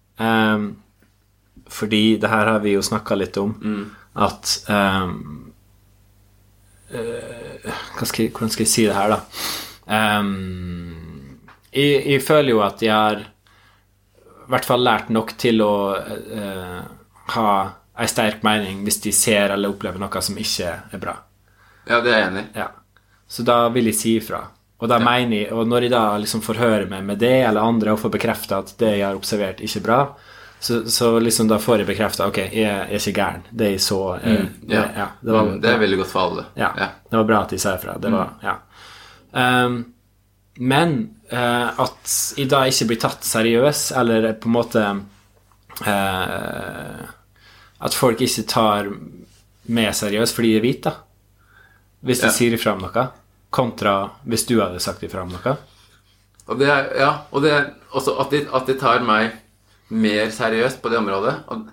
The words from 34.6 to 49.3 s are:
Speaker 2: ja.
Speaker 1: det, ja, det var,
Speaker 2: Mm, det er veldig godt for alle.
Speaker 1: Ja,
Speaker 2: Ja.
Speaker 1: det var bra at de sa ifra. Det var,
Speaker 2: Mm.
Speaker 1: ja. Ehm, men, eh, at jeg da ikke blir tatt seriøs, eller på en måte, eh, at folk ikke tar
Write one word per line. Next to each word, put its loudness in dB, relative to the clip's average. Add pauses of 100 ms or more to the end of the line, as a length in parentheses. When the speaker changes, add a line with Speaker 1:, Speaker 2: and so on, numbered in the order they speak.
Speaker 2:
ja. 2
Speaker 1:
det, -6
ja, -4 (160)
det -2
var, 4
Speaker 2:
Mm, -4
det 0
er 0
veldig 2
godt -2
for -2
alle. -2 (100)
Speaker 1:
Ja, -2
Speaker 2:
Ja. -2 (240)
Speaker 1:
det 2
var 4
bra 4
at -4
de -6
sa 0
ifra. -8
Det -4
var, 0
Speaker 2:
Mm. -16
Speaker 1:
ja. -4 (800)
Ehm, 2 (720)
men, 0 (140)
eh, 0 (120)
at -4
jeg -2
da 4
ikke 2
blir 0
tatt -2
seriøs, 2
eller 2
på -12
en 4
måte, 0 (840)
eh, -4 (760)
at -2
folk 2
ikke -2
tar 2 (800)